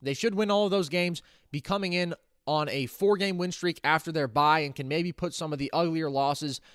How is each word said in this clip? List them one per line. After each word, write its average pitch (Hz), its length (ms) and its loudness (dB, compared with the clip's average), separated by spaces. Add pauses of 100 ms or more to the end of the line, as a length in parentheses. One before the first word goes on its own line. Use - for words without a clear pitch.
They 139 120 -2
should 220 200 0
win 208 160 0
all 208 140 4
of 190 80 0
those 185 160 0
games, 175 340 -2 (300)
be 147 80 -4
coming 196 320 -2
in 175 220 0 (320)
on 151 240 0
a 131 160 -2
four-game 196 520 2
win 180 140 -2
streak 175 320 -2
after 156 260 2
their 156 160 0
bye 147 340 4
and 143 140 -4
can 135 140 -6
maybe 170 240 -2
put 175 200 -6
some 156 200 -6
of 143 80 -4
the 143 120 -2
uglier 160 380 0
losses, 139 500 0 (140)